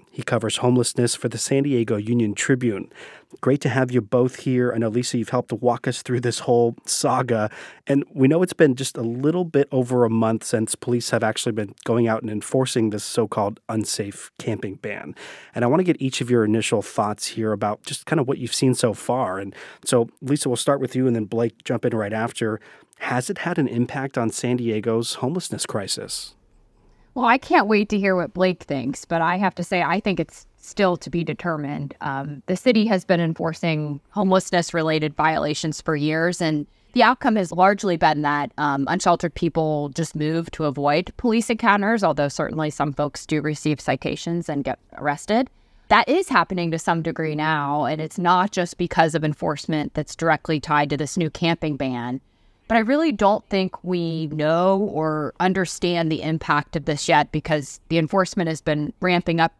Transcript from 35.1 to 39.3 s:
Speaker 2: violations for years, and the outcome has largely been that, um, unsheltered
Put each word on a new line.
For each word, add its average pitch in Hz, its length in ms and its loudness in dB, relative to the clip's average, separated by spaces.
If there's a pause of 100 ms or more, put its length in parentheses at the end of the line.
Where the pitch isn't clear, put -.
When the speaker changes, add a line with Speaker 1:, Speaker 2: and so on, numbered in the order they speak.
Speaker 2:
violations 156 640 0
for 160 160 -2
years, 160 460 0
and 156 260 0 (240)
the 247 120 4
outcome 233 340 4
has 180 160 -2
largely 190 420 4
been 156 280 2
that, 147 340 0
um, 139 320 0
unsheltered 175 440 2